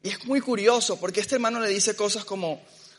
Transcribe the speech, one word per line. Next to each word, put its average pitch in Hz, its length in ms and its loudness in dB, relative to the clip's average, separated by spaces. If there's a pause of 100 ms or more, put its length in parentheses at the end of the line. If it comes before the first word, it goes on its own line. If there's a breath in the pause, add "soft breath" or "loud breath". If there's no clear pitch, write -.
Y 190 60 -4
es - 160 -8
muy 269 160 0
curioso 226 580 2
porque 185 220 -2
este 262 140 -2
hermano 233 260 0
le 214 80 0
dice 202 260 2
cosas 208 300 0
como, 175 360 -4 (380 soft breath)